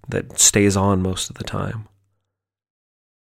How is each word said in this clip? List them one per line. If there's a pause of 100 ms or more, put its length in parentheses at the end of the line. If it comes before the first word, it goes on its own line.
that
stays
on
most
of
the
time, (1400)